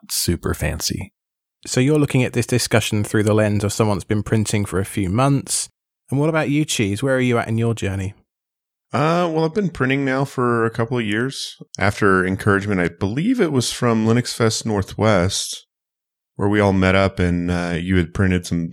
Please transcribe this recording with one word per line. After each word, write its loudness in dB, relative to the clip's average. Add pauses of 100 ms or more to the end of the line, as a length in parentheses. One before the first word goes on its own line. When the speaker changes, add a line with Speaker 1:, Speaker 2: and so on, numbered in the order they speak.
Speaker 1:
super -2
fancy. -6 (520)
Speaker 2:
So -2
you're 2
looking 2
at -4
this -2
discussion 0
through 0
the 2
lens 2
of -2
someone 0
that's -8
been -2
printing -2
for -4
a -2
few -4
months. -2 (400)
And -2
what 2
about 0
you, 0
Cheese? -2
Where 2
are 2
you 2
at -2
in -2
your 0
journey? -4 (760)
Speaker 3:
Uh, 0
well, 0
I've -2
been 0
printing 0
now 0
for 0
a 0
couple -2
of -2
years. -4 (240)
After 4
encouragement, 0
I 2
believe -2
it 2
was 0
from 0
Linux 2
Fest 0
Northwest, 0 (680)
where 0
we 4
all 4
met 4
up 2
and, 0
uh, -2
you 2
had 2
printed 2
some, -4